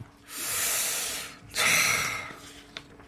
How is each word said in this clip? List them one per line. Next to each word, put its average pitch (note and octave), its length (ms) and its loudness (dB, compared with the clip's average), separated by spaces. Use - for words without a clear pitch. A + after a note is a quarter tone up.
자, - 100 2